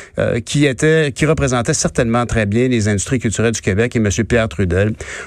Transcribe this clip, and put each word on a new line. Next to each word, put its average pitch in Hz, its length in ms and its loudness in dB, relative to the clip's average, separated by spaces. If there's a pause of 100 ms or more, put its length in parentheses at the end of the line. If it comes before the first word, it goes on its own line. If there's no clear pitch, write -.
(180)
euh, 101 220 0
qui - 240 0
était, 151 500 2
qui - 120 0
représentait 131 480 0
certainement 120 500 0
très 113 220 0
bien 117 220 2
les 113 200 2
industries 107 300 0
culturelles 113 340 0
du - 80 -6
Québec 113 360 0
et 117 40 2
Monsieur 104 240 0
Pierre 113 240 2
Trudel. 101 460 0 (320)